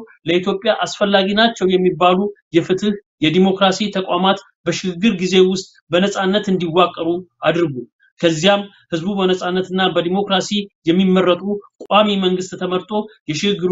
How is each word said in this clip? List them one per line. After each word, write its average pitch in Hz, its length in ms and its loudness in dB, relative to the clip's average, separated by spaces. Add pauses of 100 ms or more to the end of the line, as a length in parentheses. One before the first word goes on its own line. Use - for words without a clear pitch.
(260)
ለኢትዮጵያ 190 540 0
አስፈላጊ 196 540 0
ናቸው 220 340 0
የሚባሉ 180 520 2 (340)
የፍትህ፣ 185 400 0 (280)
የዲሞክራሲ 185 580 2 (120)
ተቋማት 190 480 -2 (220)
በሽግግር 175 540 -2
ጊዜ 180 260 -2
ውስጥ 185 260 2 (220)
በነፃነት 196 580 0
እንዲዋቀሩ 175 640 0 (340)
አድርጉ። 160 320 0 (460)
ከዚያም 170 400 2 (260)
ህዝቡ 170 260 -6
በነፃነትና 185 760 -2
በዲሞክራሲ 180 600 -2 (360)
የሚመረጡ 180 560 2 (400)
ቋሚ 208 360 2
መንግስት 185 380 -2
ተመርጦ 180 360 -6 (360)
የሽግግሩ 180 440 -2